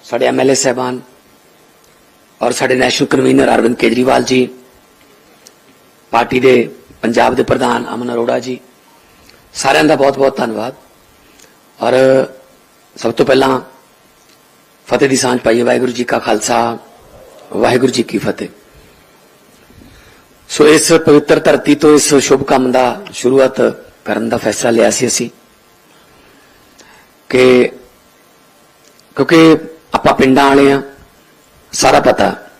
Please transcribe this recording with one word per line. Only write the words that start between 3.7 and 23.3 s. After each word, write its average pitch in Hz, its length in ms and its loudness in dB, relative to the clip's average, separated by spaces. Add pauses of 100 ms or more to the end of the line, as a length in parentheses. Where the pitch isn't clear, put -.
ਕੇਜਰੀਵਾਲ 123 480 0
ਜੀ, 127 260 -2 (1600)
ਪਾਰਟੀ 120 280 -2
ਦੇ 123 300 2 (320)
ਪੰਜਾਬ 117 340 0
ਦੇ 127 80 -2
ਪ੍ਰਧਾਨ 120 500 -2
ਅਮਨ 120 200 -8
ਅਰੋੜਾ 120 260 -4
ਜੀ, 123 200 -10 (960)
ਸਾਰਿਆਂ 147 300 0
ਦਾ 151 120 2
ਬਹੁਤ-ਬਹੁਤ 135 420 0
ਧੰਨਵਾਦ। 113 380 -6 (1040)
ਔਰ 120 120 0 (1040)
ਸਭ 117 140 -6
ਤੋਂ - 140 0
ਪਹਿਲਾਂ 131 360 0 (1300)
ਫਤਿਹ 131 220 0
ਦੀ 131 60 0
ਸਾਂਝ 127 240 -2
ਪਾਈਏ। 117 220 0
ਵਾਹਿਗੁਰੂ 123 300 -2
ਜੀ 120 120 -6
ਕਾ 120 160 -4
ਖਾਲਸਾ, 117 580 -2 (760)
ਵਾਹਿਗੁਰੂ 123 380 0
ਜੀ - 120 -4
ਕੀ - 140 -6
ਫਤਿਹ। 104 300 -6 (2000)
ਸੋ 151 180 2
ਇਸ 156 260 4
ਪਵਿੱਤਰ 156 460 4
ਧਰਤੀ 147 360 0
ਤੋਂ 151 200 4
ਇਸ 143 200 2
ਸ਼ੁਭ 135 280 2
ਕੰਮ 131 280 0
ਦਾ 120 300 0 (120)
ਸ਼ੁਰੂਆਤ 131 480 0 (440)